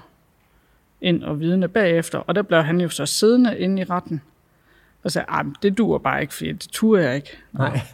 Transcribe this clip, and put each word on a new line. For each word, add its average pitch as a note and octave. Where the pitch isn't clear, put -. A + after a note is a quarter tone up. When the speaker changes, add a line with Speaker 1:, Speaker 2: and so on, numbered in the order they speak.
Speaker 1:
ind F3
og D3
vidne F3
bagefter, E3+
og F3+
der G#3
blev F3
han E3+
jo E3
så C#3+
siddende A3+
inde F#3
i F3+
retten. F3+
Og -
sagde, -
"Ej, D3
men D3
det G3+
duer E3+
bare C#3
ikke, D3+
fordi -
det -
turde G#3+
jeg B2+
ikke." -
Speaker 2:
Nej. C3+